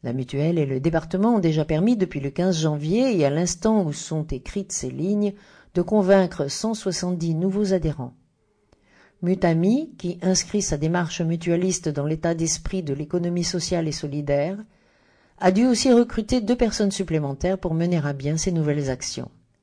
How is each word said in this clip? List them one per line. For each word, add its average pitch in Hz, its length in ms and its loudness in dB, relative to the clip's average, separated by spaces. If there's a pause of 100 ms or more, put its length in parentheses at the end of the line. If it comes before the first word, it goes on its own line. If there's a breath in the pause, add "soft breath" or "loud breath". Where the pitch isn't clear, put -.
La 120 80 -6
mutuelle 139 480 -2
et 147 60 2
le 135 120 -2
département 165 560 0
ont 214 60 2
déjà 160 240 2
permis, 175 320 2
depuis 180 240 -2
le 139 100 -4
quinze 175 300 0
janvier 160 580 0
et 151 60 4
à 139 60 4
l'instant 180 540 0
où 151 80 -2
sont 156 360 -6
écrites 190 420 -8
ces - 200 -6
lignes, 196 440 -2 (400 loud breath)
de 175 80 2
convaincre 190 640 4
cent 220 280 -4
soixante-dix 180 600 -2
nouveaux 190 380 0
adhérents. 147 420 -2 (1040 soft breath)
Mutami, 185 760 2
qui 175 240 -6
inscrit 185 400 0
sa 180 140 -2
démarche 165 460 -2
mutualiste 170 680 0
dans 143 160 -2
l'état 160 300 -2
d'esprit 165 500 -2
de 143 100 -2
l'économie 175 480 -2
sociale 165 460 -2
et 147 40 -2
solidaire, 143 640 -2 (840 soft breath)
a 185 120 4
dû 214 160 4
aussi 254 260 4
recruter 233 480 4
deux 220 140 2
personnes 214 380 0
supplémentaires 160 680 -2
pour 170 160 -2
mener 170 240 2
à 143 140 -2
bien 139 240 -2
ces 180 160 -2
nouvelles 147 380 0
actions. 127 380 -8 (340)